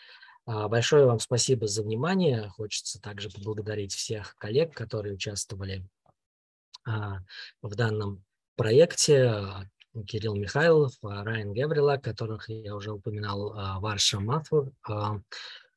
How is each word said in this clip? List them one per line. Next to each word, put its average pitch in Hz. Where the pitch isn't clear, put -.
А, 107
большое 117
вам 113
спасибо 120
за 104
внимание. 123
Хочется -
также 101
поблагодарить 104
всех -
коллег, 143
которые 107
участвовали, 95
а, 104
в 101
данном 107
проекте. 135
А, 98
Кирилл 107
Михайлов, 143
а, 101
Райан 107
Геврила, 143
которых 110
я 110
уже 101
упоминал, 104
а, 95
Варша 104
Матвур. 139
А, 104